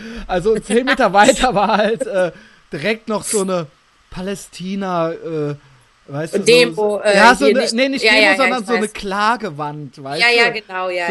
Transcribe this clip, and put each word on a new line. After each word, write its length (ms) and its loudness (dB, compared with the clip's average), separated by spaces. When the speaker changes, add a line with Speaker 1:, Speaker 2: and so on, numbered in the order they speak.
Speaker 1:
Also 320 0
zehn 280 0
Meter 260 2
weiter 420 4
war 220 2
halt, 300 0
äh, 260 -2
direkt 360 -4
noch 140 -4
so 200 -2
eine 260 -4
Palästina, 1000 -6
äh, 420 -6
weißt 260 -8
du, 60 2
Speaker 2:
Demo, 340 4
Speaker 1:
so, 260 -2
Speaker 2:
äh, 160 2
Speaker 1:
ja, 200 8
so 100 -2
Speaker 2:
hier 80 6
Speaker 1:
eine, 80 0
Speaker 2:
nicht 120 -2
Speaker 1:
nee, 140 2
nicht 160 -4
Speaker 2:
Ja, 100 6
Speaker 1:
Demo, 100 4
Speaker 2:
ja, 80 4
ja, 40 2
Speaker 1:
sondern 260 0
Speaker 2:
ich 60 -12
Speaker 1:
so 60 -2
eine 120 0
Speaker 2:
weiß. 60 -10
Speaker 1:
Klagewand, 1120 -6
weißt 180 -6
Speaker 2:
Ja, 100 4
Speaker 1:
du? 60 2
Speaker 2:
ja, 140 4
genau, 380 -8
ja, 220 -4